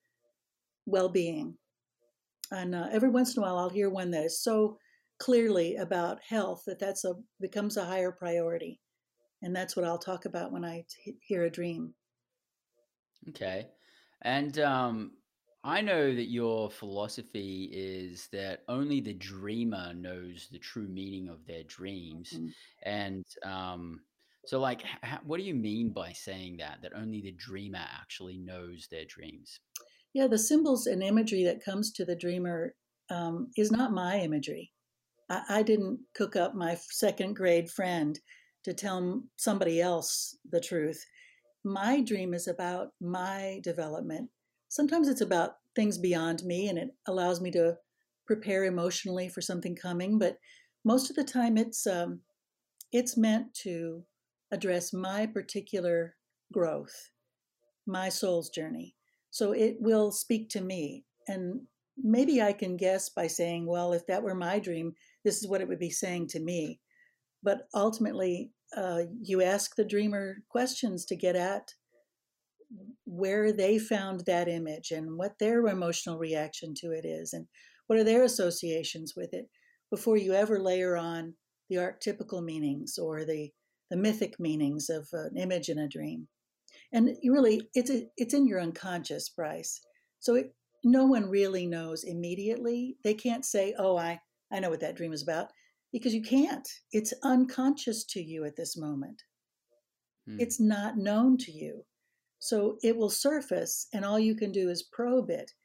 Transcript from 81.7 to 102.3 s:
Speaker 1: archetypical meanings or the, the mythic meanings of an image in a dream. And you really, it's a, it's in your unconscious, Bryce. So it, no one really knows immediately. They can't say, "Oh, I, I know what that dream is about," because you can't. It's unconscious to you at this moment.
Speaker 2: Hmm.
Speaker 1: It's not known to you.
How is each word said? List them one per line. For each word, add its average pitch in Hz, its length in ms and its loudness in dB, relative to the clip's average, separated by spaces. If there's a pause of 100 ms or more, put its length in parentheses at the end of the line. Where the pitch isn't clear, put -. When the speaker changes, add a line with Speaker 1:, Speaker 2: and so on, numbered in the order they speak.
Speaker 1:
archetypical 185 680 -4
meanings 151 540 -2
or 156 260 -4
the, 151 260 -4 (400)
the 175 60 -2
mythic 214 420 2
meanings 151 520 0
of 156 240 -4
an 160 240 -6
image 180 320 -2
in 151 100 0
a 151 80 -2
dream. 151 400 -8 (640)
And 233 300 6
you 247 100 6
really, 233 300 8 (120)
it's 247 160 2
a, 240 180 0 (100)
it's 240 160 0
in 285 140 8
your 196 120 4
unconscious, 165 720 -4
Bryce. 160 500 -6 (400)
So 233 160 4
it, 262 180 2 (300)
no 262 220 10
one 226 240 6
really 190 360 2
knows 165 380 -4
immediately. 220 1000 -2
They 214 100 2
can't 233 320 -2
say, 196 340 0
"Oh, 190 180 4
I, 170 220 -2 (320)
I 196 80 -2
know 185 100 0
what 160 120 -2
that 156 140 -4
dream 170 160 -6
is 147 120 -6
about," 165 240 -2 (440)
because 233 220 0
you 220 80 2
can't. 269 460 2 (240)
It's 214 220 0 (100)
unconscious 254 840 2
to 190 120 -6
you 160 240 -6
at 147 100 -6
this 165 220 -6
moment. 147 440 -6 (1080)
Speaker 2:
Hmm. 214 120 -10
Speaker 1:
It's 240 200 -2
not 214 380 2
known 220 420 6
to 175 120 -8
you. 156 320 -12 (560)